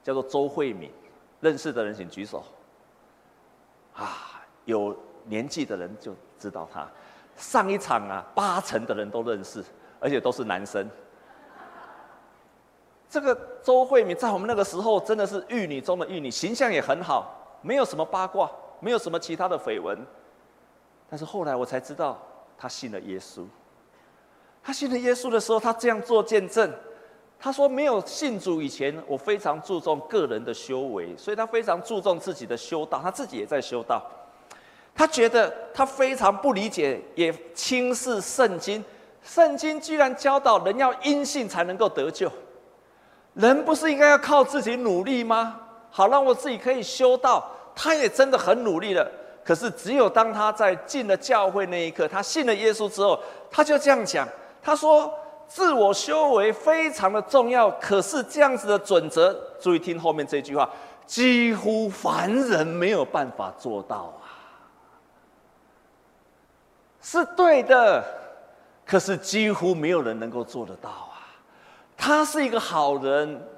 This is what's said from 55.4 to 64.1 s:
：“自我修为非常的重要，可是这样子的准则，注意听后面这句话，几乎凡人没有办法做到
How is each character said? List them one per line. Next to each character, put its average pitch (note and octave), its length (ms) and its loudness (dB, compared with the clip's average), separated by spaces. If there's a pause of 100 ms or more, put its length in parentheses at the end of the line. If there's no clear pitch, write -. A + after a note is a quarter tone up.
：“自 F4 260 2
我 G3+ 200 4
修 D4 380 2
为 G#3+ 220 4
非 D#4 380 2
常 F#3+ 200 0
的 G#3+ 120 0
重 A#3+ 260 4
要， A#3+ 220 6
可 G3 300 0
是 C4 220 -4
这 - 180 -6
样 C4 140 6
子 G3+ 120 -6
的 G3+ 120 4
准 E3+ 300 2
则， F3 240 4 (260)
注 F3+ 160 2
意 D#3+ 40 0
听 E3 200 -6
后 E3 140 0
面 D3+ 120 -2
这 C#3+ 160 -2
句 C#3 140 -10
话， C#3 140 2 (360)
几 A#3+ 480 2
乎 G#3+ 360 -2
凡 F#3+ 440 -2 (140)
人 D#3+ 180 2
没 F3 260 0
有 E3+ 120 2
办 C#3 280 -2
法 F#2+ 260 -8
做 G#2+ 260 -8
到 F#2 380 -10